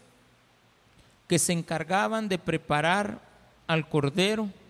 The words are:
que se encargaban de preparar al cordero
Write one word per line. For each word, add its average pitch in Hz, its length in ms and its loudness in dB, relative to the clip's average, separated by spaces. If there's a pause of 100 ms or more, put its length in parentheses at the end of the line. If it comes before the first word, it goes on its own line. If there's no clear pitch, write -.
(1300)
que 175 100 2
se - 140 0
encargaban 185 800 -2
de 185 80 0
preparar 165 800 0 (480)
al 160 220 0
cordero 190 600 0 (200)